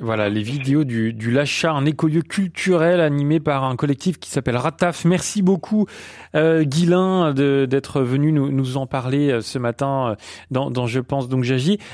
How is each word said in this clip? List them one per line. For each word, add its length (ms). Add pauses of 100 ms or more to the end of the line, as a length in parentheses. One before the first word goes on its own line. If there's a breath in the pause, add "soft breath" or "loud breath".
Voilà, 280
les 160
vidéos 400
du, 280
du 200
Lachat, 400
un 120
écolieu 380
culturel 800
animé 400
par 240
un 100
collectif 460
qui 100
s'appelle 260
Rataf. 480
Merci 380
beaucoup, 440 (500 loud breath)
euh, 260
Guilain, 720
de, 340
d'être 340
venu 280
nous, 180
nous 280
en 100
parler, 460
euh, 80
ce 180
matin, 520
euh, 40 (380 loud breath)
dans, 180
dans 160
Je 140
pense 280
donc 140
j'agis. 360 (160 loud breath)